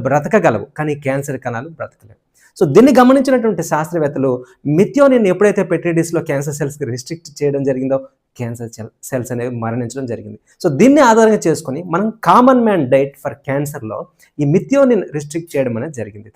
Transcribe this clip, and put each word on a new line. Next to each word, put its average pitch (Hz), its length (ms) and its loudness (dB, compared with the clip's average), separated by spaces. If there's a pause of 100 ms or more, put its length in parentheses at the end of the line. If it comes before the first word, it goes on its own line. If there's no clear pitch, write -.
బ్రతకగలవు, 143 640 0 (100)
కానీ 151 160 -4 (140)
క్యాన్సర్ 135 400 -4
కణాలు 120 220 -8 (100)
బ్రతకలేవు. - 420 -16 (380)
So, 196 60 2 (100)
దీన్ని 247 240 8
గమనించినటువంటి 247 720 4
శాస్త్రవేత్తలు 151 600 -2 (460)
methionine 254 560 4
ఎప్పుడైతే 202 300 2 (100)
పెట్రీ 170 260 -2
డిష్‌లో 165 300 -2
క్యాన్సర్ 143 300 -4
సెల్స్‌కి 143 340 -6
రిస్ట్రిక్ట్ 165 360 -12 (100)
చేయడం 139 300 -2
జరిగిందో 131 280 -2 (420)
క్యాన్సర్ 117 380 -8
సెల్-, 107 160 -14 (160)
సెల్స్ 127 260 -6
అనేవి 120 180 -6 (100)
మరణించడం 120 500 -6
జరిగింది. 104 260 -12 (240)
So, 180 60 0 (120)
దీన్ని 277 280 6
ఆధారంగా 220 380 4
చేసుకొని 151 340 -2 (140)
మనం 196 120 -2 (220)
కామన్ 247 400 6
మ్యాన్ 180 160 2 (100)
డైట్ 139 280 0
for - 100 -8 (160)
క్యాన్సర్‌లో 135 500 -6 (400)
ఈ 147 160 -2
methionine 247 480 2 (140)
రిస్ట్రిక్ట్ 160 380 -10
చేయడం 127 260 -2
అనేది 143 200 -10
జరిగింది. 104 360 -14